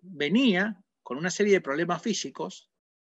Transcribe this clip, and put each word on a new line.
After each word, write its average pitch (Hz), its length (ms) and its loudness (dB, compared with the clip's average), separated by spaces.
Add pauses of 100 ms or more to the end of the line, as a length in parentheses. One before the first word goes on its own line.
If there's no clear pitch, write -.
venía 190 800 2 (200)
con 127 160 -8
una 175 120 -4
serie 208 240 2
de 185 60 4
problemas 165 420 -2
físicos - 680 -6 (480)